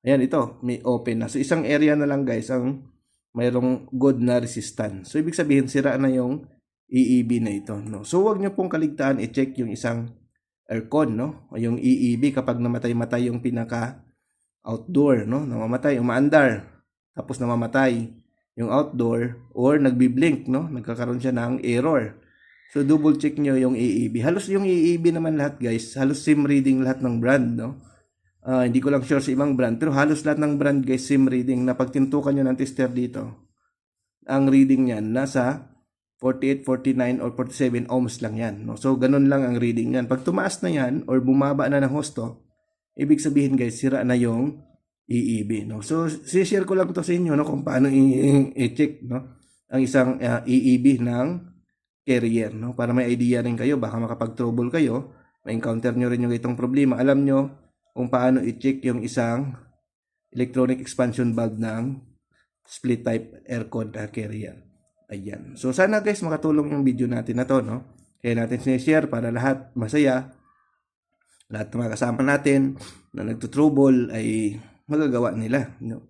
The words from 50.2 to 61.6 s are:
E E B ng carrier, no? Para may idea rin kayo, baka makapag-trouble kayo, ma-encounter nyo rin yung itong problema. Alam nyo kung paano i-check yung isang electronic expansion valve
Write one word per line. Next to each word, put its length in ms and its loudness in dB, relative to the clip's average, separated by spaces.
E 320 4
E 80 0
B 160 6
ng 280 -2
carrier, 480 0
no? 240 -10
Para 160 -2
may 160 0
idea 320 0
rin 160 -2
kayo, 240 0
baka 200 -6
makapag-trouble 680 -4
kayo, 480 -2
ma-encounter 480 -2
nyo 160 0
rin 160 0
yung 80 0
itong 240 -4
problema. 400 2
Alam 240 4
nyo 160 2
kung 160 -4
paano 320 2
i-check 480 -2
yung 160 -4
isang 480 -2
electronic 480 0
expansion 560 -2
valve 240 -4